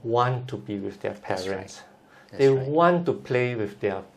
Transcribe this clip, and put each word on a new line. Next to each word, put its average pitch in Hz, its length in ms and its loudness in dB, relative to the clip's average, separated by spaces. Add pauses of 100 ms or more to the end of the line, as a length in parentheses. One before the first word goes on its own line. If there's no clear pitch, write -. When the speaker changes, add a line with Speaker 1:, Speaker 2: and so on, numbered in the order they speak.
Speaker 1:
want 123 460 0
to 107 80 -8
be 101 200 -8
with 101 240 -8
their 104 120 -4
Speaker 2:
That's 95 340 -6
right. - 60 -4
Speaker 1:
parents. 95 280 -12 (500)
Speaker 2:
That's 98 120 -18
Speaker 1:
They 135 60 10
Speaker 2:
right. 131 180 2
Speaker 1:
want 170 380 4
to 147 80 0
play 123 420 -2
with 104 240 -6
their 95 220 -2 (160)